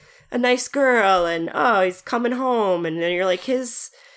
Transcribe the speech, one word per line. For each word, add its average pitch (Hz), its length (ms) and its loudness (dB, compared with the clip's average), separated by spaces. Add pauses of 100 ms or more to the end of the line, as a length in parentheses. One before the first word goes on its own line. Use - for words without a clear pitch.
(320)
a 247 60 -4
nice 247 320 0
girl," 220 560 4
and, 170 280 -2
"Oh, 220 280 2
he's 185 200 0
coming 240 300 -2
home," 226 540 0
and 165 160 -4
then 170 100 -2
you're 180 140 0
like, 185 160 0
"His, 254 480 -4 (280)